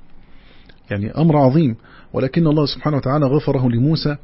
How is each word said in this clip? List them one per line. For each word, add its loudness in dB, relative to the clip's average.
يعني -4
أمر 2
عظيم، 2
ولكن 0
الله 2
سبحانه -4
وتعالى 0
غفره 0
لموسى 0